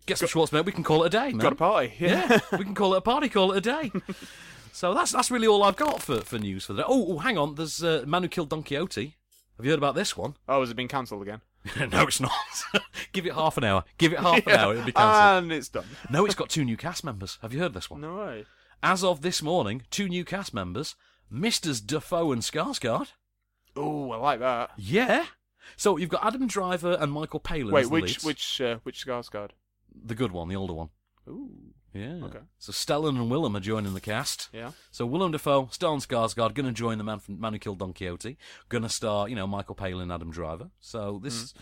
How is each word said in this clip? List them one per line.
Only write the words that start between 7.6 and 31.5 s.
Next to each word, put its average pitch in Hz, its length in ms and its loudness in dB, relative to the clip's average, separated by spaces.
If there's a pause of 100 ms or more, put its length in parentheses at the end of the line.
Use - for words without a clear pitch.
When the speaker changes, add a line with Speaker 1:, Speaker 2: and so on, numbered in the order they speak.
Speaker 1:
uh, 156 240 2
Man 175 180 2
Who 165 40 -2
Killed 156 220 -4
Don 156 120 -4
Quixote. 143 540 -4 (400)
Have 113 80 -10
you 139 80 2
heard 156 60 4
about 139 160 2
this 196 240 -2
one? 139 160 -6 (120)
Speaker 2:
Oh, 135 140 2
has 123 100 0
it 117 60 -8
been 123 100 -4
cancelled 120 360 -6
again? 104 180 -10 (240)
Speaker 1:
<laughs> 113 260 -4
No, 95 120 4
it's 160 180 2
not. 127 100 0 (440)
<laughs> - 400 -4
Give 185 100 -2
it 170 80 -4
half 156 240 0
an 135 80 0
hour. 98 200 4 (120)
Give 160 160 4
it - 60 0
half 175 180 6
an - 80 6
Speaker 2:
<laughs> - 20 -4
Yeah. 196 200 6
Speaker 1:
hour. 101 80 4
It'll 117 100 -4
be 127 80 -2
cancelled. 208 520 8
Speaker 2:
And 165 80 -4
it's 151 180 -6
done. - 160 -8 (240)
Speaker 1:
No, 165 160 4
it's - 80 2
got 135 160 -4
two 160 120 2
new 117 140 0
cast 170 280 -8
members. 98 360 -8
Have 113 140 -10
you 147 60 -2
heard 170 120 -2
this - 160 -10
one? 143 140 -14
Speaker 2:
No 165 140 -10
way. 135 280 -10 (380)
Speaker 1:
As 185 200 4
of 175 200 2
this 175 180 -2
morning, 143 480 0
two 196 220 -4
new 175 160 -4
cast 190 260 -8
members, 98 420 -6 (360)
Misters 147 500 -2
Dafoe 151 500 -2
and 117 120 0
Skarsgård. 156 640 -2 (680)
Speaker 2:
Oh, 147 340 -4
I 113 80 -4
like 127 220 2
that. 120 360 0
Speaker 1:
Yeah. 202 480 2 (520)
So 196 200 4
you've 165 140 -2
got 185 140 0
Adam 254 220 0
Driver 180 540 0
and 147 120 0
Michael 151 280 -6
Palin 139 320 -4
Speaker 2:
Wait, 143 100 6
Speaker 1:
as 120 60 2
the 139 60 -2
Speaker 2:
which, 165 80 4
Speaker 1:
leads. - 220 -4
Speaker 2:
which, - 360 -4
uh, 117 220 -2
which - 240 -12
Skarsgård? 120 440 -8 (540)
Speaker 1:
The 113 100 -6
good 110 180 -2
one, 87 160 -4
the 98 80 -4
older 95 180 -4
one. 80 140 -8 (400)
Speaker 2:
Ooh. 247 220 -12 (420)